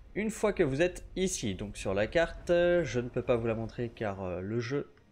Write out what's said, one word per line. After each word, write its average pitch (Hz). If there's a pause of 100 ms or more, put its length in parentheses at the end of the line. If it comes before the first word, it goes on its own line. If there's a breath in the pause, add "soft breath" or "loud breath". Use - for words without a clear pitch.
(160)
Une 214
fois 208
que 190
vous 135
êtes 175 (120)
ici, 185
donc 104
sur -
la 104
carte, 165
je 175
ne 123
peux 123
pas 127
vous 117
la 113
montrer 113
car, 98
euh, 90
le 104
jeu 135 (180)